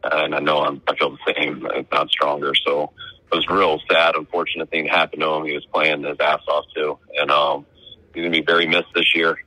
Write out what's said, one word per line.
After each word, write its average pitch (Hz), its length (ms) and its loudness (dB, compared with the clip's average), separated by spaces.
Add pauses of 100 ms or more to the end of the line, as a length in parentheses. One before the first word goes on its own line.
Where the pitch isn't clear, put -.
and 76 300 -2
I 76 60 -2
know 73 240 2
I'm, 69 240 -4
I - 80 -2
feel 71 160 0
the - 220 -4
same, - 400 -4
if - 180 -4
not - 180 0
stronger. 71 460 0
So - 360 0 (400)
it 85 40 0
was 82 140 0
a 85 40 0
real 87 260 4 (100)
sad, 82 260 4
unfortunate 80 540 -4
thing 78 160 -2
to 76 60 -2
happen - 280 0
to 78 100 2
him. 78 160 0
He 76 80 -4
was - 120 -8
playing 78 380 0
his 73 160 -6
ass 73 280 2
off 73 180 0 (100)
too. - 220 -2 (180)
And, 71 160 0
um, 73 340 2 (480)
he's 85 100 -4
gonna 85 80 0
be 78 100 2
very 85 240 2
missed 85 300 0
this 82 200 2
year. 82 320 2